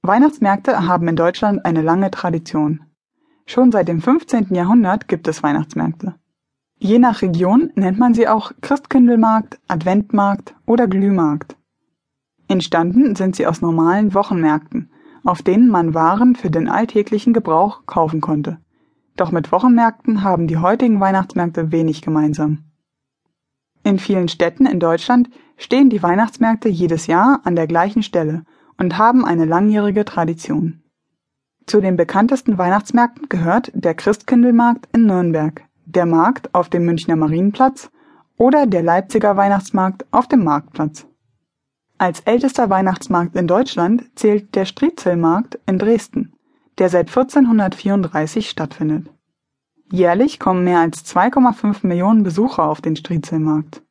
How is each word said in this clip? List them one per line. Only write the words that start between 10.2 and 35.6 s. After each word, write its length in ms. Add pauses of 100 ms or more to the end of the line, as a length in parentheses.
oder 200
Glühmarkt. 680 (920)
Entstanden 680
sind 180
sie 140
aus 120
normalen 540
Wochenmärkten, 760 (320)
auf 180
denen 260
man 260
Waren 420
für 120
den 200
alltäglichen 640
Gebrauch 540
kaufen 340
konnte. 380 (580)
Doch 160
mit 180
Wochenmärkten 720
haben 240
die 120
heutigen 420
Weihnachtsmärkte 720
wenig 300
gemeinsam. 640 (1160)
In 160
vielen 300
Städten 360
in 140
Deutschland 500 (280)
stehen 340
die 140
Weihnachtsmärkte 640
jedes 400
Jahr 340
an 140
der 100
gleichen 380
Stelle 400 (340)
und 180
haben 280
eine 220
langjährige 580
Tradition. 720 (920)
Zu 140
den 160
bekanntesten 640
Weihnachtsmärkten 680
gehört 460
der 200
Christkindlmarkt 960
in 140
Nürnberg, 560 (220)